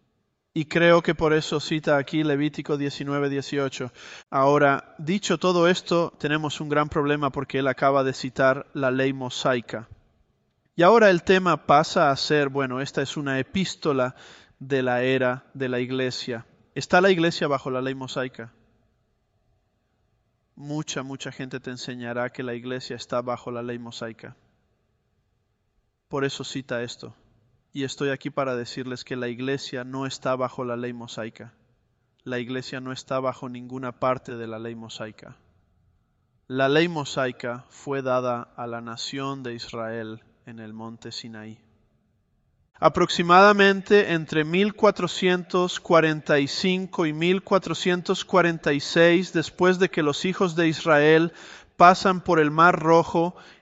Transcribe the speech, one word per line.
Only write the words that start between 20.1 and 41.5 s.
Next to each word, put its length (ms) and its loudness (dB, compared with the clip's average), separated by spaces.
Mucha, 480 -8
mucha 280 -12
gente 280 -10
te 120 -10
enseñará 600 -8
que 120 -10
la 100 -6
iglesia 420 -8
está 260 -6
bajo 300 -8
la 120 -8
ley 160 -8
mosaica. 560 -14
Por 180 -4
eso 180 -6
cita 400 -8
esto. 320 -14
Y 100 -6
estoy 240 -6
aquí 200 -6
para 260 -4
decirles 480 -10
que 120 -12
la 140 -6
iglesia 540 -8
no 220 -8
está 300 -4
bajo 280 -6
la 140 -6
ley 160 -8
mosaica. 600 -14
La 140 -8
iglesia 420 -8
no 120 -10
está 280 -6
bajo 300 -6
ninguna 500 -12
parte 380 -4
de 80 -10
la 140 -10
ley 160 -10
mosaica. 600 -16
La 220 0
ley 180 4
mosaica 840 -6
fue 340 -8
dada 540 -2
a 100 -10
la 140 -10
nación 600 -8
de 140 -10
Israel 640 -10
en 140 -16
el 120 -14
monte 400 -14
Sinaí. 480 -14